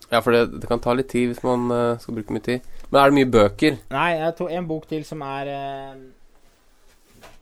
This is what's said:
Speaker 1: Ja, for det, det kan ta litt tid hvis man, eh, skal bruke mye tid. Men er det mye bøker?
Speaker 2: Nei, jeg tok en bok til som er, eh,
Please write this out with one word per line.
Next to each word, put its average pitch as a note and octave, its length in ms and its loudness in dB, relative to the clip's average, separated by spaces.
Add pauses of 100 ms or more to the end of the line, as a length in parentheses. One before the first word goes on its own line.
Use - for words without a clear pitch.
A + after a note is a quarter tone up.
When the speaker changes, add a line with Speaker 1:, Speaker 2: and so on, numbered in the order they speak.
Speaker 1:
Ja, A#2 180 0
for A#2+ 140 4
det, A#2 260 2
det A2+ 80 -10
kan A#2 100 0
ta A#2+ 140 0
litt C3 160 -2
tid B2 220 0
hvis A#2+ 100 -10
man, B2 300 0
eh, A#2+ 260 0
skal - 160 -12
bruke G#2+ 180 -8
mye A2+ 140 -4
tid. B2 200 -4 (180)
Men C#3 180 2
er C#3 80 8
det C#3+ 80 4
mye C3+ 140 4
bøker? A2+ 460 4 (100)
Speaker 2:
Nei, D3+ 260 0
jeg E3 240 -2
tok F3 160 -6
en F3 160 -4
bok D#3 160 -6
til D#3 180 -6
som D#3 200 -12
er, C#3 260 -8
eh, - 1700 -16 (180)